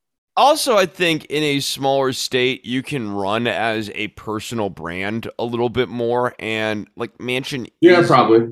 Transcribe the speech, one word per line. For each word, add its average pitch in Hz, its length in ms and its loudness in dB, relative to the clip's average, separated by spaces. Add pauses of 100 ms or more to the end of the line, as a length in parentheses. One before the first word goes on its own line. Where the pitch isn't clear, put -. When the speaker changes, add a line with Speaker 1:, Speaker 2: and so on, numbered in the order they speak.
(360)
Speaker 1:
Also, 269 400 4
I 190 100 4
think 165 400 -2
in 147 180 -2
a 143 160 0
smaller 135 520 0
state, 127 520 -2
you 123 180 -4
can 117 300 -6
run 101 340 0
as 107 480 -2
a 104 140 -6
personal 107 640 -6
brand 95 580 -6 (100)
a 113 60 -4
little 120 240 -2
bit 117 200 0
more, 120 500 -2
and, 110 580 -4
like, 113 220 -10
Manchin 127 500 -6 (120)
Speaker 2:
Yeah, 175 200 6
Speaker 1:
is - 80 2
Speaker 2:
probably. 117 300 6 (140)